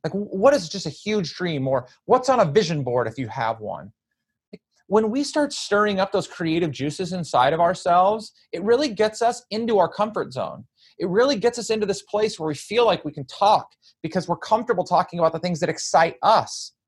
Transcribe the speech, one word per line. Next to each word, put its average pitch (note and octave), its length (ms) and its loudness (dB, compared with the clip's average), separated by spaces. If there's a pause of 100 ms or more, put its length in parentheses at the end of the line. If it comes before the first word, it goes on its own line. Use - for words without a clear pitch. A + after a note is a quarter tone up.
Like, D#3+ 100 -6
wh-, G3+ 220 -6
what G#3+ 180 4
is F#3 160 0
just G3 160 -10
a D#3 60 -6
huge G3+ 440 -4
dream, D#3 320 -4
or C3 220 -2 (160)
what's B3 240 2
on B3+ 120 4
a G3+ 40 6
vision D#3+ 380 2
board B2 260 0
if A2 80 -10
you B2+ 120 -6
have A2+ 320 -4
one?" F#2+ 300 -10 (960)
When A3 240 2
we C#4 140 -2
start - 300 -2
stirring G#3 440 0
up F#3+ 140 -2
those F#3 160 -2
creative E3 420 -2
juices D3+ 440 -6
inside D3 400 2
of D#3+ 40 -4
ourselves, F3+ 760 2 (200)
it E3 100 -6
really B3 280 2
gets G#3+ 320 -2
us A#3 280 0
into A3 280 0
our E3+ 100 4
comfort - 420 -4
zone. F#2 360 -8 (320)
It E3 100 0
really A#3+ 280 4
gets A#3 220 0
us A3+ 120 -6
into G#3+ 160 0
this G3 160 -4
place G#3+ 360 -2
where D#3+ 80 -4
we D3+ 80 -2
feel A3+ 300 0
like G3 180 2
we D3+ 80 -6
can C#3+ 140 -12
talk - 460 2 (320)
because E3 260 -4
we're E3+ 80 0
comfortable A3 480 0
talking F3 340 0
about E3 140 2
the E3 60 -6
things F3 220 -4
that E3+ 100 0
excite - 520 2
us. - 520 2 (140)